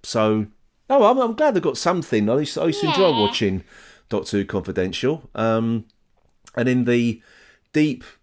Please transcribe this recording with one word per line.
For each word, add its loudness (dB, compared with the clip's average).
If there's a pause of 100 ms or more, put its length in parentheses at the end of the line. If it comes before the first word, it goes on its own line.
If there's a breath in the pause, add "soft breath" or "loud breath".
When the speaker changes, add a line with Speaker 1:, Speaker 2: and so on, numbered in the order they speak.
Speaker 1:
So, 0 (460)
oh, 4
I'm, 4
I'm 0
glad 0
they've 0
got -2
something. 0
I 2
used, -6
I 0
used -2
to -2
enjoy 2
Speaker 2:
Yeah. 0
Speaker 1:
watching -2 (460 loud breath)
Doctor -4
Who 0
Confidential. -4
Um, -2 (680)
and 0
in 2
the 0 (500 soft breath)
deep 0 (180)